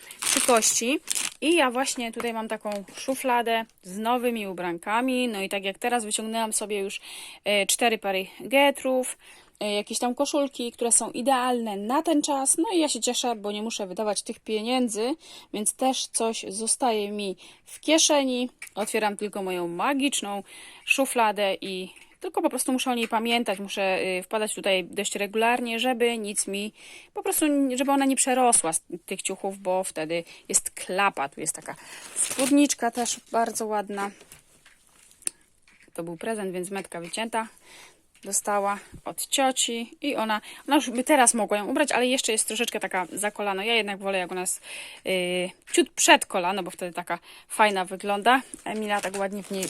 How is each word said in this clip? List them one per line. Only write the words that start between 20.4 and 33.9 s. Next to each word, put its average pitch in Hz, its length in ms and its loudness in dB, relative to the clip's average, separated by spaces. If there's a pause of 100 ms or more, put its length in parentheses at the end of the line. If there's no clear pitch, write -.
szufladę 214 760 2
i 185 280 -6 (300)
tylko 370 220 -4
po 311 80 4
prostu 262 240 -2
muszę 254 180 0
o 247 40 0
niej 233 120 0
pamiętać. 226 520 0
Muszę, 190 400 0 (200)
y, 180 40 -6
wpadać 214 320 -2
tutaj 190 280 0
dość 196 320 -4
regularnie, 226 640 0
żeby 233 380 2
nic 208 300 -4
mi, 202 260 -4 (400)
po 392 100 -6
prostu, 381 220 0 (300)
żeby 269 160 2
ona 277 140 4
nie 269 100 4
przerosła 247 580 4
z - 80 -2 (240)
tych 190 160 -8
ciuchów, 196 380 -6
bo 185 240 0
wtedy 165 400 -4 (260)
jest - 220 -2
klapa. 190 580 -2
Tu - 120 -14
jest 160 140 -4
taka - 200 -12 (400)
spódniczka 277 760 2
też - 280 -2 (120)
bardzo 226 340 0
ładna. 202 460 -4 (1800)